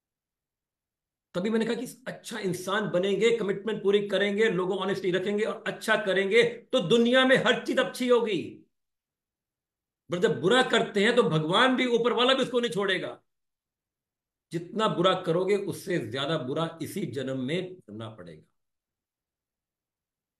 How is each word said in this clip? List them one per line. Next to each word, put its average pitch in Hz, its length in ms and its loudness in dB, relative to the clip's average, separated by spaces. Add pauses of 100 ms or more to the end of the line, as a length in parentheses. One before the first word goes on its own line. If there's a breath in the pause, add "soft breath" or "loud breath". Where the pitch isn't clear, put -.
(1300)
तभी 185 160 -2
मैंने 220 160 0
कहा 233 100 -2
कि - 320 -10
अच्छा 208 320 -12
इंसान 190 500 -4
बनेंगे, 196 480 2
commitment 202 460 -4
पूरी 202 240 2
करेंगे, 202 420 0
लोगों 185 280 -2
ऑनेस्टी 190 340 -2
रखेंगे 202 320 0
और - 240 -6
अच्छा 208 380 -2
करेंगे, 196 380 4
तो - 360 -2
दुनिया 240 460 4
में 262 120 6
हर 220 280 0
चीज 277 140 -2
अच्छी 247 280 -2
होगी। 202 580 0 (1500)
पर 180 80 -4
जब 160 220 0
बुरा 240 220 4
करते 202 400 0
हैं 233 120 4
तो 233 80 6
भगवान 185 520 2
भी, 254 100 0
ऊपर 233 280 2
वाला 247 200 4
भी 262 80 0
उसको 247 180 0
नहीं 233 120 -2
छोड़ेगा। 180 500 -2 (1300)
जितना 190 360 -4
बुरा 175 340 2
करोगे 185 340 0
उससे 180 440 -4
ज्यादा 135 380 -4
बुरा 147 440 -6
इसी 175 240 -6
जन्म 131 340 -6
में 175 360 -6
करना 110 340 -14
पड़ेगा। 85 340 -20 (2000)